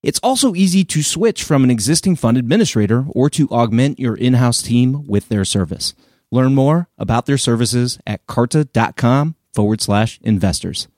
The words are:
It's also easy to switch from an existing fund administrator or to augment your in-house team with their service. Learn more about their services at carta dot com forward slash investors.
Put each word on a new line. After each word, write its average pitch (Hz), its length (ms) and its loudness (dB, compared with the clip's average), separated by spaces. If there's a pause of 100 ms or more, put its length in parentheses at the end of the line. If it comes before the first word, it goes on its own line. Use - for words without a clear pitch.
It's - 180 -4
also 247 320 0
easy 185 300 2
to 151 180 -2
switch - 440 -2
from 139 180 2
an 127 80 4
existing 143 460 0
fund 117 200 2
administrator 123 720 0
or 135 180 2
to - 220 0
augment 117 500 0
your 117 160 -4
in-house 123 440 2
team 127 460 0
with 101 220 -2
their 101 160 0
service. - 480 -4 (360)
Learn 127 240 2
more 147 440 2
about 113 280 -2
their 139 120 0
services 120 680 -2
at - 220 -8
carta 143 380 0
dot - 320 -2
com 139 380 0 (180)
forward 107 260 0
slash 107 440 -2
investors. 92 760 -2